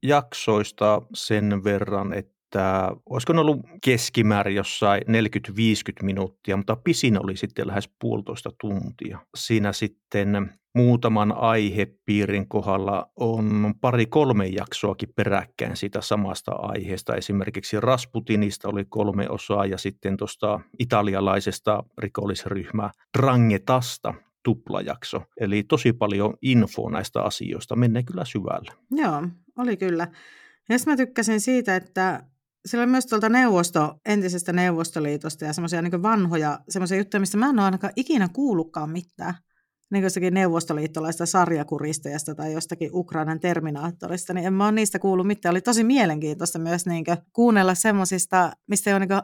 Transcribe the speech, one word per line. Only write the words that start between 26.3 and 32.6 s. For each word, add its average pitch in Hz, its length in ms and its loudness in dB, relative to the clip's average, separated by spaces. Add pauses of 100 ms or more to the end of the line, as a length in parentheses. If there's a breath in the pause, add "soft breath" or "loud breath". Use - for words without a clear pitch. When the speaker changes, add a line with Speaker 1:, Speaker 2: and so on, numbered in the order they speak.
Speaker 1:
infoa 123 500 2
näistä - 300 -4
asioista. - 540 -4
Mennään 120 300 2
kyllä 180 200 -6
syvälle. - 460 -6 (200)
Speaker 2:
Joo, 196 320 -2 (340)
oli 247 200 -2
kyllä. 175 300 -2 (640 loud breath)
Ja 247 100 4
sit 247 80 -2
mä 294 100 2
tykkäsin 226 440 0
siitä, 240 340 2
että 185 480 -2 (420)